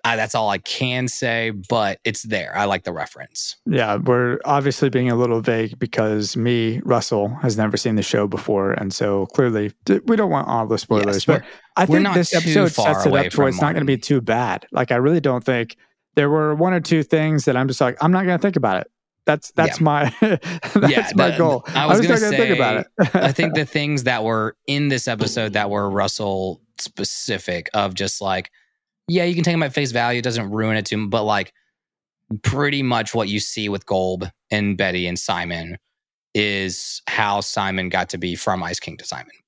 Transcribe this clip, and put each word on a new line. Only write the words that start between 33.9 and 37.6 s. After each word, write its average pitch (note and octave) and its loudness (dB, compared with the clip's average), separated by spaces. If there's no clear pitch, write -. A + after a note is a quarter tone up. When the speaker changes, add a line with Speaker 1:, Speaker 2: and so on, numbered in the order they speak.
Speaker 1:
and G2+ 0
Betty F2+ 0
and F2 -4
Simon E2+ -6
is G2 -2
how G2+ 0
Simon F#2+ -4